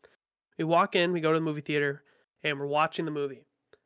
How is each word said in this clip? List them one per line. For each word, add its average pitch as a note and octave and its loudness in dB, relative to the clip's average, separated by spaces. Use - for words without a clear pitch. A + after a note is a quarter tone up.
we E3 -2
walk E3+ 2
in, F3 2
we F3 0
go D#3 2
to D#3+ 4
the D#3+ -2
movie D3+ -4
theater, D3 -2
and D3 -2
we're C#3+ -6
watching D#3 0
the D#3 -6
movie. C#3+ -6